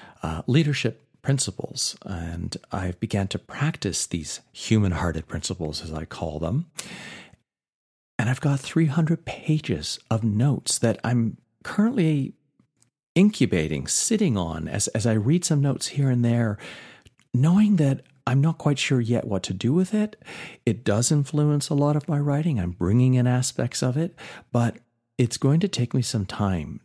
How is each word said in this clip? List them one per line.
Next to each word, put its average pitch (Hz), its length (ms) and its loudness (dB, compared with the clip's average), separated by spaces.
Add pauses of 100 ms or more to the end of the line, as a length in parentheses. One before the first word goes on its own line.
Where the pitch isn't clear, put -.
(220)
uh, 80 260 -6
leadership 139 560 0 (180)
principles, - 760 -4 (100)
and 85 520 -8 (140)
I 90 280 -4
began 98 300 -2
to - 100 -6
practice - 680 -4
these - 360 -8 (100)
human-hearted 87 760 0
principles, 78 540 -6
as 78 120 -10
I 78 100 -8
call 78 360 -8
them. 98 260 -2 (1500)
And 113 120 0
I've 131 120 -2
got 143 180 2
three 165 280 0
hundred 160 360 0
pages - 720 -4 (140)
of 113 140 0
notes 113 540 0
that 113 260 0
I'm 117 320 0 (260)
currently 175 720 0 (840)
incubating, 87 720 2
sitting 196 480 0
on 80 320 -2
as, - 220 -2
as 110 180 0
I 110 60 4
read 131 320 2
some 147 160 2
notes 139 260 0
here 139 220 0
and 120 160 2
there, 117 320 2 (760)
knowing 180 440 6
that 139 240 2 (260)
I'm 131 140 4
not 160 160 2
quite 143 200 2
sure 135 220 2
yet 117 260 0
what 98 180 -2
to - 100 -6
do 113 200 0
with 185 200 2
it. 214 280 -2 (440)
It 117 180 0
does 113 300 2
influence 147 560 2
a 156 40 -2
lot 147 220 2
of 147 140 -2
my 143 100 0
writing. 143 400 0
I'm 87 120 -2
bringing 117 420 4
in 123 120 4
aspects 123 560 -2
of 127 140 0
it, 165 220 -4 (340)
but 120 240 2 (420)
it's 120 200 0
going 147 240 4
to 202 80 2
take 120 240 -2
me 131 80 2
some 104 240 -2
time 95 600 -2